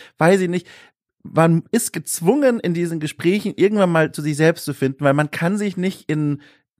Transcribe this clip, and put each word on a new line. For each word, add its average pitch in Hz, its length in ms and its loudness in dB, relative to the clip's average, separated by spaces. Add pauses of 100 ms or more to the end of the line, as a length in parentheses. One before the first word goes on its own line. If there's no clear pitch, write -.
(180)
weiß 185 240 4
ich 180 80 -2
nicht, 180 180 -6 (560)
man 165 480 2
ist - 220 -2
gezwungen, 240 680 0
in 175 140 -2
diesen 165 260 -4
Gesprächen 180 560 -2
irgendwann 196 360 2
mal 160 200 2
zu 160 100 -12
sich 147 160 -2
selbst 160 280 2
zu 147 80 -4
finden, 135 300 -4
weil 139 120 4
man 147 160 0
kann 180 260 -2
sich 202 200 -4
nicht 185 320 -6
in 147 320 -2 (380)